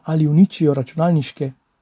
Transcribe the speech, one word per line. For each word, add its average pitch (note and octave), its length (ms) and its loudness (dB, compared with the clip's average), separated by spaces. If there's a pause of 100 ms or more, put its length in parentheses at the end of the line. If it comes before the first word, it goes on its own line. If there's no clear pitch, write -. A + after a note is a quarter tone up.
ali D#3 220 0
uničijo D3+ 480 2
računalniške D3 760 -4 (300)